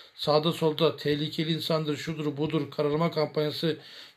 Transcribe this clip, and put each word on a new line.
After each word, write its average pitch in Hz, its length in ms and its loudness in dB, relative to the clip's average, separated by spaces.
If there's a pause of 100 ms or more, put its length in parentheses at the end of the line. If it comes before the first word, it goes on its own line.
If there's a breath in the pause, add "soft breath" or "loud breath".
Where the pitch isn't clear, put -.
(160 loud breath)
sağda 156 360 4
solda 156 440 2
tehlikeli 151 580 -2
insandır, 151 440 0
şudur 147 400 -4
budur 151 340 0
karalama 156 400 0
kampanyası 151 640 0 (400 loud breath)